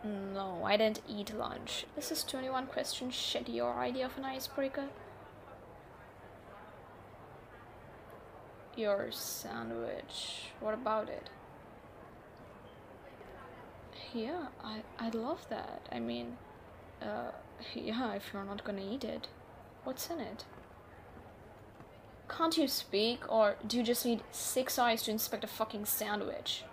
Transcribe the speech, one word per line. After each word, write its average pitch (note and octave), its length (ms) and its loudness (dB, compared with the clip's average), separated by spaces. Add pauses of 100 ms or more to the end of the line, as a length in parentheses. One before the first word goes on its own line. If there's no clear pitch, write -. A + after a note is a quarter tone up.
No, G3 600 0
I G3 100 10
didn't G#3+ 320 8
eat G#3 260 -4
lunch. - 520 -2 (100)
This D4 160 -2
is D#4 120 2
twenty-one C4 440 0
question - 420 0
shit, - 380 0
your A#3+ 320 4
idea B3+ 260 4
of B3+ 120 -2
an C4+ 80 -2
icebreaker? C4+ 640 0 (3750)
Your G#3 360 4
sandwich. - 1500 -2
What G#3+ 140 4
about A3 340 4
it? - 220 -4 (2750)
Yeah, C4 340 0 (140)
I, G#3+ 200 -4 (180)
I'd A3+ 160 2
love B3+ 340 2
that. - 420 -4
I A#2+ 80 0
mean, A#2+ 360 0 (680)
uh, G#3 300 -2 (420)
yeah, A3+ 400 0
if G3+ 100 -2 (100)
you're G3 100 -2
not G3+ 220 -4
gonna G3+ 180 0
eat A3+ 220 0
it. - 240 -2 (560)
What's C4 240 -2
in E4+ 100 0
it? A3 240 -4 (1800)
Can't D#4+ 300 6
you D4 100 10
speak, A3+ 640 4
or G#3+ 240 10 (100)
do A3 120 4
you B3 60 8
just A#3+ 220 6
need A#3 260 6
six - 480 2
eyes A#3 240 8
to A3 80 2
inspect A3 320 2
a A3 40 -2
fucking G#3+ 380 0
sandwich? - 880 2